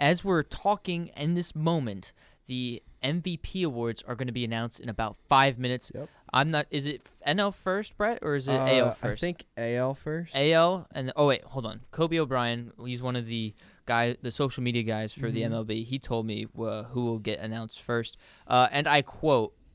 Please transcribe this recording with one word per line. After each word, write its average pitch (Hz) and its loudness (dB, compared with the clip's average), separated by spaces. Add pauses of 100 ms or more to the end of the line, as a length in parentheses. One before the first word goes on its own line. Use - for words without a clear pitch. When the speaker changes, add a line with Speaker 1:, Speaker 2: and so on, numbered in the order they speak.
Speaker 1:
as 160 4
we're 175 2
talking 180 -2
in 160 0
this 175 -2
moment, 151 -2 (360)
the 127 -4 (180)
M 156 -2
V 175 -4
P - -6
awards 117 -2
are 123 -4
gonna 127 -4
be 123 -2
announced 113 -4
in 120 -10
about 110 -4 (100)
five 135 6
minutes. 123 -4
Speaker 2:
Yep. 143 -10 (240)
Speaker 1:
I'm 143 4
not, 147 0
is 143 -2
it 143 -6 (220)
N 160 2
L 202 2
first, 196 -4
Brett, 220 0
or 147 0
is 135 -2
it 139 2
A 131 4
L 123 4
Speaker 2:
Uh, - 0
Speaker 1:
first? 107 -4
Speaker 2:
I 170 0
think 175 -6 (120)
A 117 -2
L 127 0
first. 160 -8
Speaker 1:
A 143 4
L, 170 4
and, 131 -4
oh, 147 6
wait, 131 2
hold 131 -8
on. 107 -8 (100)
Kobe 165 0
O'Brien, 120 0 (120)
he's 123 -6
one 123 -2
of 120 -2
the 113 -4 (320)
guy, 120 2
the 120 -6
social 135 -2
media 120 0
guys 110 -4
for 120 -6
the 110 -2
Speaker 2:
Mm-hmm. 113 -2
Speaker 1:
M 113 -2
L 113 -4
B. 110 -4
He 127 -6
told 113 -2
me, 107 -4 (140)
uh, 110 -4
who 123 -4
will 113 -2
get 107 -4
announced 113 -8
first. 117 -4 (300)
Uh, 127 6
and 147 0
I 147 6
quote, 135 2 (200)